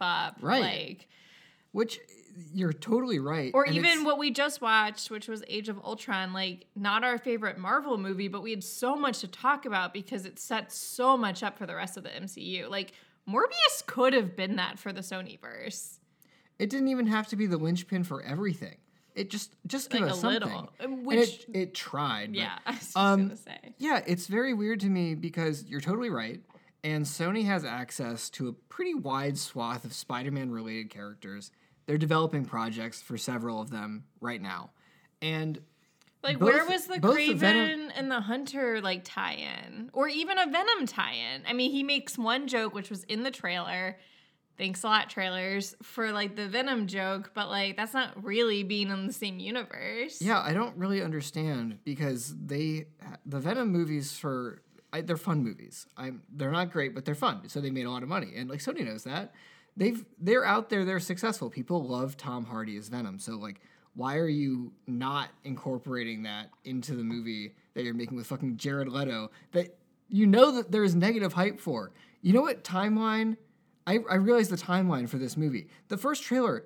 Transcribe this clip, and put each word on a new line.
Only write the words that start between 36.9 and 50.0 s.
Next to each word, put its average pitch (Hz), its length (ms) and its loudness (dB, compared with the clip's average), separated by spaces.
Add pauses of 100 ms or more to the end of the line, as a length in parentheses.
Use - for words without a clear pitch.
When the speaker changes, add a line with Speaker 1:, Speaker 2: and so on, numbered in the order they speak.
Speaker 2:
both 226 180 6
the 294 160 4
Speaker 1:
Kraven - 40 2
Speaker 2:
Venom 302 600 4
Speaker 1:
and 269 120 -2
the 247 120 0
Hunter, 247 580 0
like, 185 240 -2
tie-in? 156 880 -6
Or 277 160 2
even 320 300 0
a 370 80 6
Venom 359 400 2
tie-in? 123 600 -2
I - 60 -2
mean, 254 200 2
he 277 120 0
makes 277 340 0
one 254 300 0
joke, 220 260 0
which 202 160 -8
was 185 160 -8
in 220 180 -4
the 269 80 -2
trailer. 180 640 -4 (600)
Thanks 190 260 -4
a 226 40 0
lot, 214 220 4
trailers, 190 720 -2
for, 220 320 -2
like, 208 240 -2
the 208 100 -4
Venom 240 400 0
joke, 190 460 -2
but, 208 160 -2
like, 196 260 0
that's 226 180 -4
not 247 300 -2
really 214 400 2
being 202 260 0
in 190 180 -2
the 220 60 -4
same 190 260 -6
universe. 226 800 -6